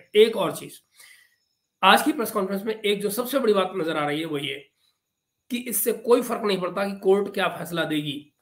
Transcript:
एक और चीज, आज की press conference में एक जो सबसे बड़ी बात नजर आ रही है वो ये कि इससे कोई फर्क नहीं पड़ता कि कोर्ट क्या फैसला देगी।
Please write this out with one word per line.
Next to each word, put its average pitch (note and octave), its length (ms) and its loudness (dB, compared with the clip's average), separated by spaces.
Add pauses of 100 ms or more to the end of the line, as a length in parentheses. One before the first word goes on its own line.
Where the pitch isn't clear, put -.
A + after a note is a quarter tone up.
(140)
एक A3 220 6
और E3+ 160 0
चीज, - 300 -14 (1000)
आज G3 180 8
की D4+ 100 0
press A3+ 180 -4
conference G3 320 -4
में A3 180 -6
एक G3+ 220 -2
जो G3+ 80 -2
सबसे B3 280 -2
बड़ी A#3 140 4
बात F#3 240 0
नजर D#3+ 200 -2
आ D3 100 -2
रही D3 140 -2
है D#3+ 60 -6
वो D3+ 120 -4
ये C3+ 300 -8 (840)
कि A#3+ 60 -4
इससे A#3+ 360 -2
कोई A#3+ 300 2
फर्क A#3+ 200 -6
नहीं G3 180 0
पड़ता F3 240 -4
कि G3 140 -6
कोर्ट G3 360 2
क्या F3+ 140 0
फैसला E3+ 360 -4
देगी। D3+ 580 -4